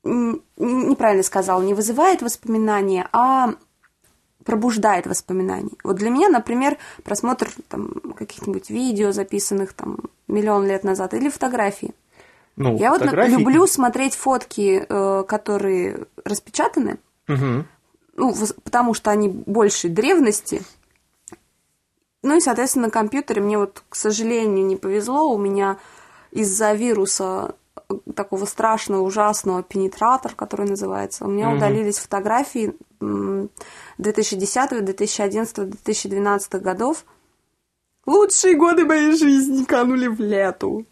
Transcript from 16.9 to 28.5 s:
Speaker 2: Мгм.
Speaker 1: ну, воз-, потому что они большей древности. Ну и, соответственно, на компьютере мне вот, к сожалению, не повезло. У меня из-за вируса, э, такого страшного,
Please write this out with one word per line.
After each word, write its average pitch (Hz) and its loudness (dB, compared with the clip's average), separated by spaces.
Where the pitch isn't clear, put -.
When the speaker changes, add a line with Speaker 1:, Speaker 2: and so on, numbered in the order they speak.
Speaker 2:
Мгм. 135 0
Speaker 1:
ну, 247 0
воз-, 214 -4
потому 240 0
что - -2
они 208 2
большей 202 0
древности. 226 2
Ну 285 2
и, 339 6
соответственно, 240 0
на 220 -2
компьютере 220 -2
мне 208 2
вот, 202 -2
к - -18
сожалению, 214 0
не 190 0
повезло. 214 0
У 208 0
меня 196 0
из-за 214 0
вируса, 196 -2
э, 196 -4
такого 196 -6
страшного, 214 0